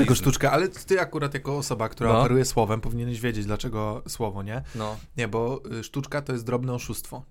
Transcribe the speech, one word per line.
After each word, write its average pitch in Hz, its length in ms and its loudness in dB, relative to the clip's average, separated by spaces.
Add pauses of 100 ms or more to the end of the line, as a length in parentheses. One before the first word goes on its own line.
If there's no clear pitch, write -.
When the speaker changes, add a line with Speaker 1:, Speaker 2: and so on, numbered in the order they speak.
Speaker 1:
mentalizm. 120 120 4
Speaker 2:
sztuczka? 135 300 4
Ale 170 160 4
ty 185 320 0
akurat 147 340 -2
jako 139 240 -4
osoba, 113 300 -2
która 113 240 2
Speaker 1:
No. 113 80 8
Speaker 2:
operuje 127 240 6
słowem, 110 360 2
powinieneś 117 400 -2
wiedzieć, 110 260 0
dlaczego 107 640 -2
słowo, 101 340 -4
nie? 110 200 -6 (120)
Speaker 1:
No. 107 220 -6 (200)
Speaker 2:
Nie, 120 120 0
bo, 117 340 0 (180)
y, 110 40 -8
sztuczka 143 380 -4
to 143 100 -6
jest 117 140 -4
drobne 123 260 0
oszustwo, 123 580 -8